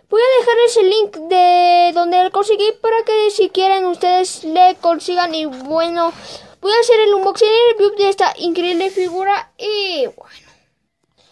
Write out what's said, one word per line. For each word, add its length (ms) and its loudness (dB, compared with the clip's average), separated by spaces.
voy 120 2
a 180 2
dejar 160 0
ese 160 0
link 340 0
de 640 4
donde 300 0
la 60 -2
conseguí 420 0
para 220 0
que 280 0
si 180 -2
quieren 380 0
ustedes 580 -2
le 340 2
consigan. 560 -2
Y 120 -4
bueno, 680 -4
voy 100 -2
a 80 2
hacer 220 4
el 120 4
unboxing 360 0
y 240 4
review 240 0
de 120 2
esta 280 -2
increíble 520 -4
figura. 680 -4
Y 480 -6
bueno, 200 -20